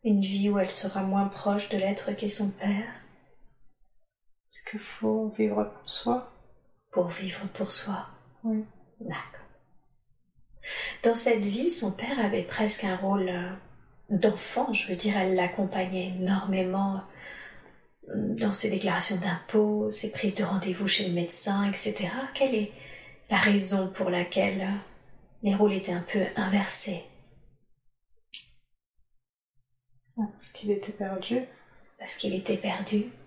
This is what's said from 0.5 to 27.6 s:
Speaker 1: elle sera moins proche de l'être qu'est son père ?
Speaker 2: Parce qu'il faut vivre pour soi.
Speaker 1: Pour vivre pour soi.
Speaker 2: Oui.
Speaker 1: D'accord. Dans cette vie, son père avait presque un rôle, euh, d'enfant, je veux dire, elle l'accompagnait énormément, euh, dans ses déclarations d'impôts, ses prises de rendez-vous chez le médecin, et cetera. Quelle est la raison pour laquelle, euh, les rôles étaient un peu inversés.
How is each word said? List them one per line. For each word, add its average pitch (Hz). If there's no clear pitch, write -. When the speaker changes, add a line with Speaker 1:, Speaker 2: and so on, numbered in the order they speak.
Speaker 1:
elle 185
sera 190
moins 196
proche 208
de 202
l'être 202
qu'est 208
son 202
père ? 208
Speaker 2:
Parce -
qu'il 214
faut 214
vivre 214
pour -
soi. -
Speaker 1:
Pour 180
vivre 190
pour 214
soi. -
Speaker 2:
Oui. 220
Speaker 1:
D'accord. -
Dans 233
cette 226
vie, 240
son 208
père 240
avait 190
presque 214
un 185
rôle, 190
euh, 180
d'enfant, -
je -
veux 185
dire, 202
elle 185
l'accompagnait 185
énormément, 190
euh, 208
dans 220
ses -
déclarations 185
d'impôts, 208
ses 214
prises -
de 202
rendez-vous 190
chez 196
le 175
médecin, 196
et 196
cetera. 214
Quelle 262
est 208
la 196
raison 190
pour 185
laquelle, 190
euh, 202
les 196
rôles 202
étaient 185
un 175
peu 190
inversés. 196